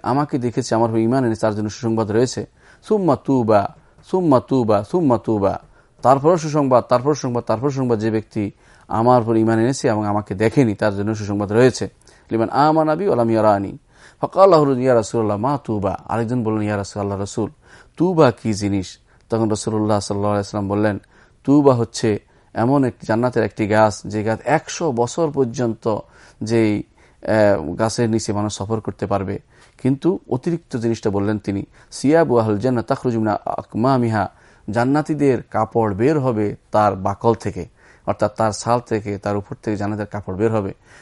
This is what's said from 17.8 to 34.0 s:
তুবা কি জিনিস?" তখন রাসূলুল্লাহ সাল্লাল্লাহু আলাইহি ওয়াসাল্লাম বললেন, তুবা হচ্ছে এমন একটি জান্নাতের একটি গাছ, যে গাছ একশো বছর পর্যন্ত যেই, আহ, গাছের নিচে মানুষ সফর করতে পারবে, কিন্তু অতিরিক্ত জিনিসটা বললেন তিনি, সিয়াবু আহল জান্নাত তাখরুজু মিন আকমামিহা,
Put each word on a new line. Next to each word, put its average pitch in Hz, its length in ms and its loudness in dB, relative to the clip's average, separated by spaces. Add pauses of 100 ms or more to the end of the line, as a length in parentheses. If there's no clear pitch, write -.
তুবা 160 340 4
কি 113 240 -4
জিনিস?" 98 440 -4 (320)
তখন 113 180 0
রাসূলুল্লাহ 107 520 -2
সাল্লাল্লাহু 101 340 -2
আলাইহি 101 120 -2
ওয়াসাল্লাম 104 220 -6
বললেন, 104 300 0 (460)
তুবা 139 300 6
হচ্ছে 113 440 -2 (360)
এমন 135 300 2
একটি - 220 -6
জান্নাতের 117 380 0
একটি 107 220 -4
গাছ, 107 400 2
যে 104 160 -4
গাছ 110 220 -2
একশো 156 480 -2
বছর 120 380 -2
পর্যন্ত 120 680 -2 (440)
যেই, 110 400 2 (400)
আহ, 98 520 2
গাছের 110 360 -2
নিচে 110 220 -2
মানুষ 104 220 -4
সফর 110 260 -6
করতে - 260 -8
পারবে, 98 320 -4 (440)
কিন্তু 139 360 0 (100)
অতিরিক্ত 165 480 -4
জিনিসটা 113 340 -2
বললেন 101 280 -2
তিনি, 98 260 -6 (260)
সিয়াবু 143 480 2
আহল 110 200 2
জান্নাত 120 280 -2
তাখরুজু 127 340 -2
মিন 107 80 0
আকমামিহা, 113 1000 -2 (420)